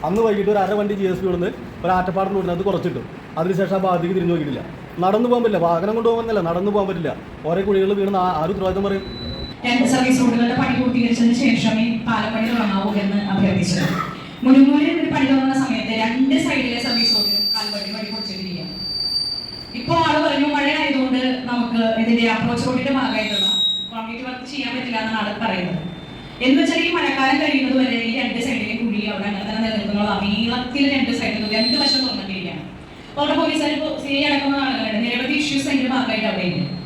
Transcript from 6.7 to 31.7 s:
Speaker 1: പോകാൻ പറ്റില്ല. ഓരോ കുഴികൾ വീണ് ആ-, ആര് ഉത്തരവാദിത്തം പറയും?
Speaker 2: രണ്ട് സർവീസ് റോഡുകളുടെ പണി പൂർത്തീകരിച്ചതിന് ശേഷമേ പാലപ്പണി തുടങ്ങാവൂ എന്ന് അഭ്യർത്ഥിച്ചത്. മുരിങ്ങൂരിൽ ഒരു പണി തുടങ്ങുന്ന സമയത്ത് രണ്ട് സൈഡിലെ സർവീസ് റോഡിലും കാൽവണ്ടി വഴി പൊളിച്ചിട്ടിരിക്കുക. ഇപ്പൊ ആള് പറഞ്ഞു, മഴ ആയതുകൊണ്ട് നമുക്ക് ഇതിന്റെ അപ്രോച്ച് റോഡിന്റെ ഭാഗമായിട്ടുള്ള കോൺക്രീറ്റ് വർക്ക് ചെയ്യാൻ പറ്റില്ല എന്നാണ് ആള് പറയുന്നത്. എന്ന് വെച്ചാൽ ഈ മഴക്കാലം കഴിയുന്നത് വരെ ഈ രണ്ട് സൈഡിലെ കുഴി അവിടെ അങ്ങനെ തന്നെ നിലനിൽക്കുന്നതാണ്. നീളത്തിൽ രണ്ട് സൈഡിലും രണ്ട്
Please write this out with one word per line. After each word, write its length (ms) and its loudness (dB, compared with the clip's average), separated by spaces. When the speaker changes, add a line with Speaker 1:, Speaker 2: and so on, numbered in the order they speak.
Speaker 1:
പോകാൻ 140 2
പറ്റില്ല. 220 -4
ഓരോ 180 0
കുഴികൾ 320 2
വീണ് 240 0
ആ-, 180 0
ആര് 120 -2
ഉത്തരവാദിത്തം 340 0
പറയും? 160 -2
Speaker 2:
രണ്ട് 260 4
സർവീസ് 280 4
റോഡുകളുടെ 400 2
പണി 180 2
പൂർത്തീകരിച്ചതിന് 640 4
ശേഷമേ 420 4
പാലപ്പണി 440 -2
തുടങ്ങാവൂ 380 0
എന്ന് 160 0
അഭ്യർത്ഥിച്ചത്. 520 2
മുരിങ്ങൂരിൽ 460 8
ഒരു 120 0
പണി 160 4
തുടങ്ങുന്ന 340 4
സമയത്ത് 300 -2
രണ്ട് 320 2
സൈഡിലെ 420 0
സർവീസ് 280 2
റോഡിലും 300 0
കാൽവണ്ടി 400 -4
വഴി 180 -6
പൊളിച്ചിട്ടിരിക്കുക. 520 -8
ഇപ്പൊ 140 0
ആള് 200 4
പറഞ്ഞു, 300 2
മഴ 120 2
ആയതുകൊണ്ട് 400 2
നമുക്ക് 300 0
ഇതിന്റെ 220 4
അപ്രോച്ച് 320 0
റോഡിന്റെ 320 0
ഭാഗമായിട്ടുള്ള 480 0
കോൺക്രീറ്റ് 360 -8
വർക്ക് 240 -10
ചെയ്യാൻ 240 -6
പറ്റില്ല 280 -4
എന്നാണ് 180 -2
ആള് 120 -4
പറയുന്നത്. 360 -2
എന്ന് 160 6
വെച്ചാൽ 240 2
ഈ 100 0
മഴക്കാലം 460 2
കഴിയുന്നത് 400 2
വരെ 160 0
ഈ 20 -2
രണ്ട് 240 -4
സൈഡിലെ 340 -4
കുഴി 220 -2
അവിടെ 180 -4
അങ്ങനെ 200 -6
തന്നെ 160 -4
നിലനിൽക്കുന്നതാണ്. 600 -2
നീളത്തിൽ 600 0
രണ്ട് 240 2
സൈഡിലും 380 -2
രണ്ട് 240 2